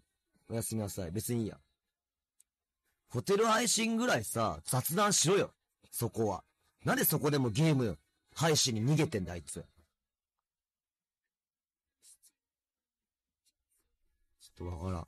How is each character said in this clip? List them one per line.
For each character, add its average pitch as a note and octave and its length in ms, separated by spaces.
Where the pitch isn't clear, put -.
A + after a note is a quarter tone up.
お A2 60
や A#2 80
す - 120
み A2 60
な G2+ 80
さ F#2 180
い。 D#2+ 40
別 A2 240
に A#2 80
い - 20
い G2+ 40
や。 D#2+ 120
ホ A2+ 100
テ G3 160
ル G#3+ 80
配 A3+ 240
信 A3+ 280
ぐ A#3 100
ら G3+ 100
い A#2 80
さ、 G2 400
雑 B2+ 320
談 G#3 160
し - 160
ろ G3+ 80
よ。 D3+ 160
そ - 180
こ A2+ 180
は。 F#2+ 180
な E3+ 120
ん - 20
で C4 80
そ D3+ 160
こ C#3+ 100
で D3 80
も B2 120
ゲ D#3 220
ー - 20
ム A2+ 240
配 D#3 220
信 B2 180
に G#2+ 100
逃 D3+ 120
げ D#3 100
て A2+ 140
ん F2+ 60
だ、 F2 80
あ - 20
い E2 60
つ。 - 100
ち E2+ 80
ょ - 40
っ - 20
と F2+ 100
わ F2 120
か F#2 120
ら F2 100
ん。 D#2 80